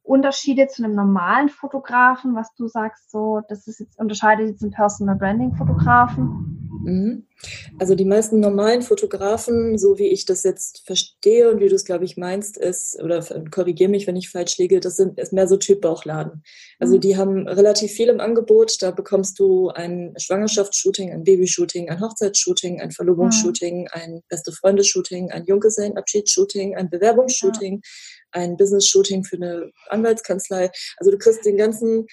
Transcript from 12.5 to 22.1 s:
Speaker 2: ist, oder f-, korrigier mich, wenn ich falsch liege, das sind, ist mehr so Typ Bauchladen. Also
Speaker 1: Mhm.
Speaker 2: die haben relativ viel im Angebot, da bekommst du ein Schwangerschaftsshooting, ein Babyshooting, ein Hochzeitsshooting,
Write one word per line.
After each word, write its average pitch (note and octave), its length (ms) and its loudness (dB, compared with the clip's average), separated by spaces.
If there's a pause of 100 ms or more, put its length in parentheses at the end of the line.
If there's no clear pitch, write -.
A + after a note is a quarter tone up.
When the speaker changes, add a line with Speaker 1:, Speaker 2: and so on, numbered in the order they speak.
Speaker 2:
ist, - 440 -6
oder E3 160 -2
f-, E3 160 -10 (180)
korrigier F3+ 380 0
mich, G3+ 180 -2
wenn F3+ 80 -4
ich F3+ 140 -8
falsch F3 280 -6
liege, F3+ 220 2
das F3+ 160 -4
sind, F#3+ 240 0
ist F3 140 -8
mehr F#3+ 140 4
so F#3+ 100 4
Typ G3 240 2
Bauchladen. D#3 640 -4 (360)
Also F3+ 160 4
Speaker 1:
Mhm. F#3 60 4
Speaker 2:
die F#3+ 160 2
haben F#3+ 300 -2
relativ G#3 440 2
viel A#3 180 0
im A3+ 100 2
Angebot, A3 600 2
da F#3 100 0
bekommst F#3+ 480 -2
du F#3 300 4
ein F3 480 -8
Schwangerschaftsshooting, G3 920 -2
ein D#3+ 120 -10
Babyshooting, F3 640 2
ein E3+ 120 -6
Hochzeitsshooting, G3 800 -2